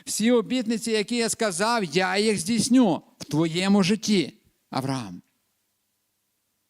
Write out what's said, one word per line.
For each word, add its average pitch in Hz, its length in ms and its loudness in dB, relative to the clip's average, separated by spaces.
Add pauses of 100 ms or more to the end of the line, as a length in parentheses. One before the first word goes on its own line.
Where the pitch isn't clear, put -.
Всі 233 260 0
обітниці, 226 600 0
які 220 240 -2
я 226 140 0
сказав, 214 540 -2
я 185 340 0
їх 214 220 0
здійсню 214 640 2 (140)
в - 80 -20
твоєму 180 580 2
житті, 185 500 0 (360)
Авраам». 127 520 -6 (1500)